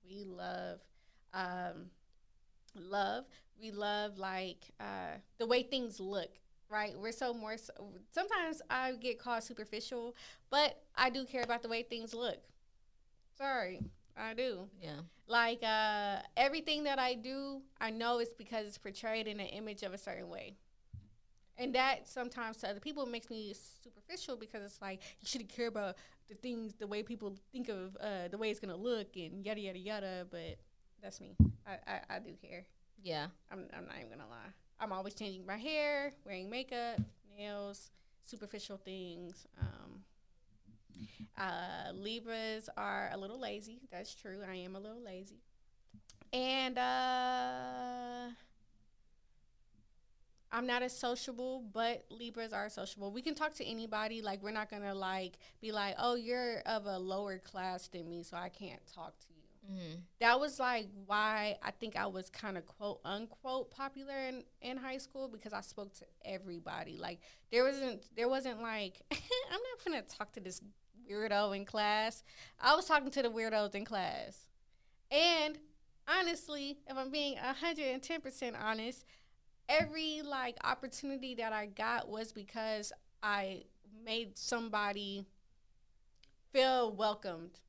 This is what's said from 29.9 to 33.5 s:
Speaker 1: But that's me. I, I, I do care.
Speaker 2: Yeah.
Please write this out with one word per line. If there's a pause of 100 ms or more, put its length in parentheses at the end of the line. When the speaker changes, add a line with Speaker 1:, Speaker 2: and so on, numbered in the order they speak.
Speaker 1:
But (420)
that's
me. (300)
I, (120)
I,
I
do (100)
care. (380)
Speaker 2:
Yeah. (240)